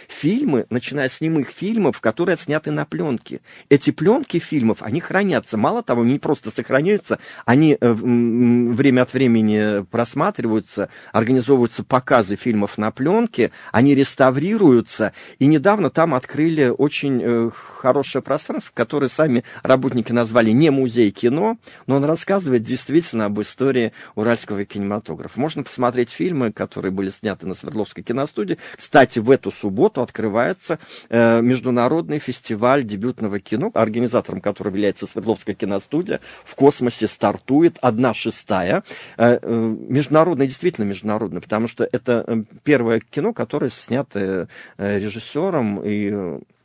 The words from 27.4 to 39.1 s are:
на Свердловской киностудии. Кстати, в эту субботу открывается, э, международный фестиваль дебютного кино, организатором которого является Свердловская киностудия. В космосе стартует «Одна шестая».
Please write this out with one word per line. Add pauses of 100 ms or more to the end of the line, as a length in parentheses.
на
Свердловской
киностудии. (180)
Кстати,
в
эту
субботу
открывается, (300)
э,
международный
фестиваль
дебютного
кино,
организатором
которого
является
Свердловская
киностудия. (240)
В
космосе
стартует
«Одна
шестая». (320)